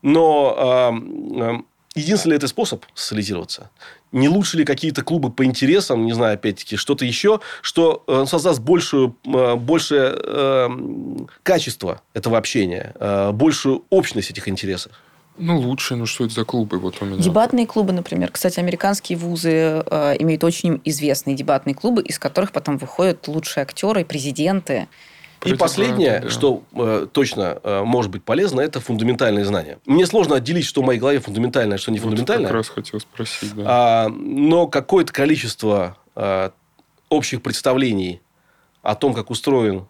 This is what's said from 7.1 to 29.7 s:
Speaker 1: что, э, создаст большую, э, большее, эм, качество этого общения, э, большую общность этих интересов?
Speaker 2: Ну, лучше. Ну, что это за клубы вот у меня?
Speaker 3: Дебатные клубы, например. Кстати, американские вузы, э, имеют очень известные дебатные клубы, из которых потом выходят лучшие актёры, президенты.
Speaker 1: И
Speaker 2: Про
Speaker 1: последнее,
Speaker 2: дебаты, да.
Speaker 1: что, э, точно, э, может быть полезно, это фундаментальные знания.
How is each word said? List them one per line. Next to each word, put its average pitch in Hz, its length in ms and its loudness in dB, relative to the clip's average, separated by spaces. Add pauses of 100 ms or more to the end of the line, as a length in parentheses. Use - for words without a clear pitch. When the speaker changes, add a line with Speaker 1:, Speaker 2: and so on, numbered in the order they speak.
Speaker 1:
что, 165 460 2
э, 131 180 2
создаст 143 360 0
большую, 139 640 2
э, 127 300 4
большее, 135 600 2
эм, 131 1120 -2 (160)
качество 147 580 -2 (120)
этого 113 240 0
общения, 98 600 -2
э, 101 360 0
большую 135 560 2
общность 175 420 0
этих - 160 -10
интересов? 95 460 -6 (440)
Speaker 2:
Ну, 170 220 0
лучше. 127 380 -2
Ну, 117 80 -4
что - 180 -4
это 113 100 -2
за 113 120 -2
клубы 110 340 -2
вот 92 220 -6
у 101 40 -4
меня? 98 160 -2
Speaker 3:
Дебатные 226 460 2
клубы, 208 240 0
например. 175 400 -2
Кстати, - 300 -2
американские 180 560 -2
вузы, 165 680 0
э, 147 340 0
имеют 160 260 0
очень 170 400 0
известные 143 500 -2
дебатные 139 400 -2
клубы, 226 260 0
из - 160 -6
которых 185 360 -2
потом 143 240 -4
выходят 170 500 -2
лучшие 151 360 -4
актёры, 190 420 -2
президенты. 147 840 -2 (560)
Speaker 1:
И 185 60 -2
Speaker 2:
Про 190 80 2
Speaker 1:
последнее, 190 540 2 (100)
Speaker 2:
дебаты, - 60 -12
да. - 40 -6
Speaker 1:
что, 127 320 0 (120)
э, 110 360 0
точно, 107 520 0
э, 98 200 -2
может 117 260 0
быть 95 140 -10
полезно, 151 380 0
это 143 180 -2
фундаментальные 113 680 0
знания. 87 400 -4